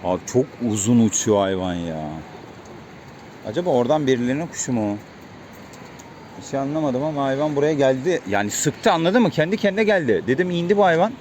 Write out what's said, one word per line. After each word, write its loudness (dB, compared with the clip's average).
Abi 0
çok 2
uzun 4
uçuyor 2
hayvan 0
ya. -6
Acaba -2
oradan 2
birilerinin 0
kuşu -6
mu 0
o? -4
Bir -16
şey -4
anlamadım -2
ama -2
hayvan 0
buraya 2
geldi. 2
Yani 0
sıktı, 0
anladın 4
mı? 4
Kendi 0
kendine 0
geldi. 2
Dedim 2
indi 0
bu 4
hayvan. 4